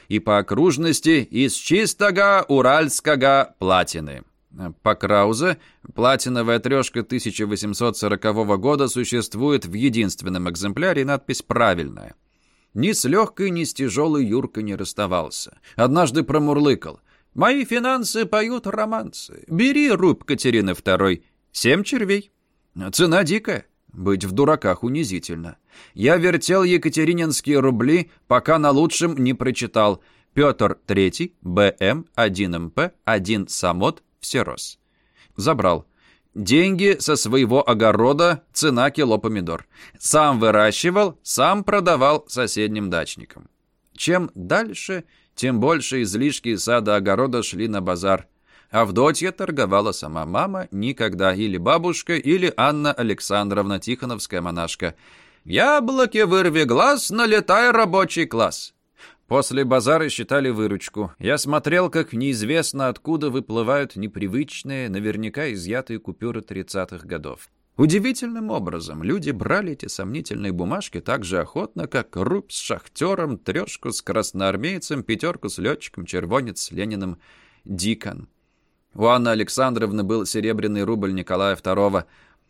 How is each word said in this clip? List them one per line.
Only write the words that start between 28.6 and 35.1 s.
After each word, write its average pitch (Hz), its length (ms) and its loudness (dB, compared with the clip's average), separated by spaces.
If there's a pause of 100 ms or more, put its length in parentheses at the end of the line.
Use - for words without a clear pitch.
лучшем 151 520 2
не 127 120 2
прочитал: 110 680 0 (320)
Петр 131 540 2
Третий, 98 540 0
Б 92 380 2
М, 123 360 0
один 98 400 0
М 82 160 -6
П, 165 200 -4 (140)
один 101 420 -2
Самот, 92 540 -2 (180)
всерос". - 600 -6 (560)